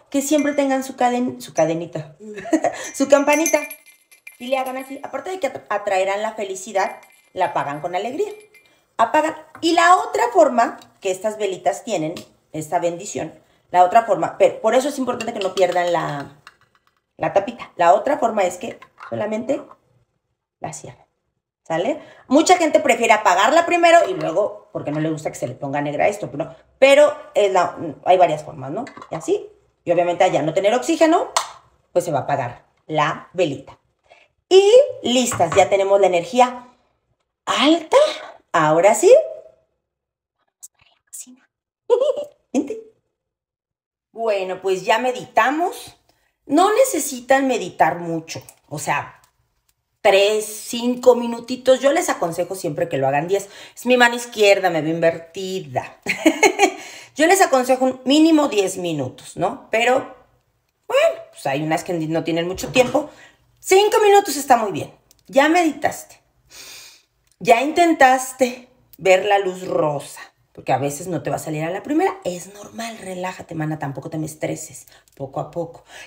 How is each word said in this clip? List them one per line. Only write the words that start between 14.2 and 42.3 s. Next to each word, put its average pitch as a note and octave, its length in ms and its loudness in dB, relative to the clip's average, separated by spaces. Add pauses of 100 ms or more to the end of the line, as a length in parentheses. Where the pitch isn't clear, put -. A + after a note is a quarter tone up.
pero - 240 2
por A3+ 140 2
eso C4 140 2
es C#4 80 -8
importante A#3 360 -6
que A3 60 -8
no F#3+ 160 -6
pierdan F3 360 0
la, D3+ 480 -4 (800)
la D#3+ 140 -4
tapita. G3 420 -4
La F3 180 6
otra C4 240 0
forma G#3+ 260 0
es F3 140 -4
que - 220 -12 (300)
solamente A#3+ 520 -6 (1000)
la - 140 -12
cierren, - 320 -20 (580)
¿sale? F#3 380 -4 (260)
Mucha E4 300 4
gente D#4 220 2
prefiere A3+ 340 2
apagarla G#3+ 520 2
primero E4+ 340 4 (100)
y F3+ 40 -6
luego, D#3+ 580 -4
porque D3+ 200 -8
no D3+ 80 -4
le D#3 120 -2
gusta D#3 180 -8
que - 80 -10
se C#3+ 100 -6
le B2+ 80 -12
ponga C#3+ 260 -6
negra D3 260 0
esto, D#3+ 240 -4 (480)
pero C#4 360 6 (200)
es G3+ 160 2
la, F3 260 0 (280)
hay F#3 120 4
varias D#3+ 260 2
formas, C3+ 280 -14
¿no? A3 140 -8 (260)
Y - 40 -8
así, D#4+ 340 -6 (340)
y E3+ 80 -4
obviamente F3 320 2
al F#3 80 4
ya D#3 100 0
no D3+ 120 -4
tener G3 200 0
oxígeno, D#4+ 580 0 (600)
pues E3+ 140 -2
se E3 60 -4
va C3+ 80 -2
a A#2+ 40 -4
apagar C3 420 -6 (220)
la D3+ 460 -2
velita. D#3 440 -4 (720)
Y G4 260 6 (300)
listas, A#3 520 0
ya F#3 140 6
tenemos G3 300 2
la F#3+ 80 4
energía A#3+ 640 0 (760)
alta. D4+ 520 2 (540)
Ahora E3 440 4
sí, G4+ 180 4 (1200)
vamos - 340 -20
para - 200 -20
la - 160 -20
cocina. - 440 -20 (380)
<laughs> C5 640 -2